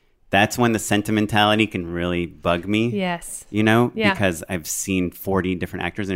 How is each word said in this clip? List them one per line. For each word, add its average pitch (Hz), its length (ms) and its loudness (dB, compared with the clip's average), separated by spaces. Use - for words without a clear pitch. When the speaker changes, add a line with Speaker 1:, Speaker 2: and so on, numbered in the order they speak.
Speaker 1:
that's 208 280 4
when 120 140 4
the 110 80 0
sentimentality 107 880 2
can 87 240 -6
really 87 360 -2
bug 87 380 -2
me. 110 240 0
Speaker 2:
Yes. 180 600 -6
Speaker 1:
You 104 140 0
know, 117 300 4
Speaker 2:
Yeah. 208 200 0
Speaker 1:
because 92 340 0
I've 85 200 -6
seen 92 440 -2
forty 92 420 -2
different 90 320 -6
actors. 95 220 -6
And 95 80 -4